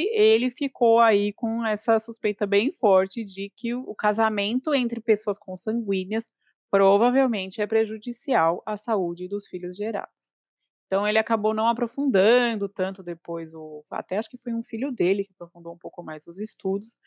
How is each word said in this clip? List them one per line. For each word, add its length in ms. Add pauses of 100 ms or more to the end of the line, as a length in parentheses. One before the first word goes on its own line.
(120)
ele 380
ficou 480
aí 340
com 320
essa 360
suspeita 460
bem 260
forte 520
de 300
que 200
o, 80
o 120
casamento 800
entre 260
pessoas 380
consanguíneas 920 (420)
provavelmente 920
é 60
prejudicial 960
à 120
saúde 520
dos 180
filhos 300
gerados. 540 (600)
Então 160
ele 120
acabou 360
não 140
aprofundando 1000
tanto 320
depois 540
o, 380
até 260
acho 100
que 80
foi 160
um 100
filho 280
dele 340
que 80
aprofundou 400
um 60
pouco 240
mais 240
os 140
estudos, 560 (100)